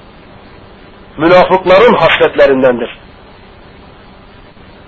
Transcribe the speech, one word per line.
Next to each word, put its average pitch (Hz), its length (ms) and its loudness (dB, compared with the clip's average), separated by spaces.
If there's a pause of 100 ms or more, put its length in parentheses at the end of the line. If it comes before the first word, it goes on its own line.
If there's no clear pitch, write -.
(1160)
münafıkların 180 800 2
hasletlerindendir. 139 1040 -2 (1900)